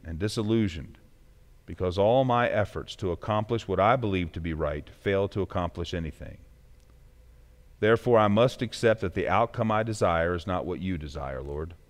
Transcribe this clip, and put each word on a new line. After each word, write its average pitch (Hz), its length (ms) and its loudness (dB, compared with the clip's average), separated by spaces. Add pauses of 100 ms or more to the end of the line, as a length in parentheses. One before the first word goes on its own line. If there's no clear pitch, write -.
and 82 140 -10
disillusioned 104 800 -2 (640)
because 90 320 -4
all 113 280 4
my 120 240 2
efforts - 480 -2
to 95 140 -4
accomplish 107 560 -2
what 92 140 0
I 110 160 4
believe 95 360 -2
to 85 80 -8
be 80 120 -4
right 76 380 -4
fail 98 380 0
to 104 120 -4
accomplish 87 540 -4
anything. 76 440 -8 (1400)
Therefore, 113 380 4
I 107 100 6
must 113 320 4
accept 113 400 2
that 92 140 -4
the 95 140 -2
outcome 110 420 0
I 107 120 2
desire 87 520 0
is 85 120 -6
not 90 200 -2
what 80 140 -6
you 90 180 -4
desire, 71 440 -8
Lord. 76 320 -8 (160)